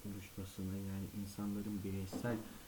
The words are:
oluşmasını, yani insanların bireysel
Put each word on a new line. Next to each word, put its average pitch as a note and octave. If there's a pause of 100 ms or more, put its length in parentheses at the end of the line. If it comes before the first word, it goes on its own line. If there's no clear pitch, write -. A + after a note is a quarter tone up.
(140)
oluşmasını, F#2+
yani G2 (140)
insanların G2+
bireysel G2 (300)